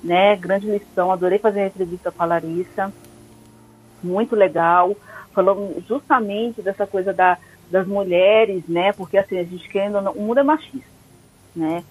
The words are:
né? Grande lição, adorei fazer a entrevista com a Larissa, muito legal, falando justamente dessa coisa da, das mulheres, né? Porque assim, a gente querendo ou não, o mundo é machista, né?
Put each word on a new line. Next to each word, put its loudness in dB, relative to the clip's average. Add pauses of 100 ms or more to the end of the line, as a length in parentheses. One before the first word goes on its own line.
né? 4
Grande -2
lição, -2
adorei 2
fazer 0
a 0
entrevista -6
com -4
a 0
Larissa, -4 (1080)
muito -2
legal, 4 (380)
falando 0
justamente -2
dessa -4
coisa -4
da, 4 (340)
das 0
mulheres, 2
né? 0
Porque -4
assim, -2
a -4
gente -12
querendo -4
ou 0
não, -4
o -8
mundo 0
é 4
machista, -2 (680)
né? -4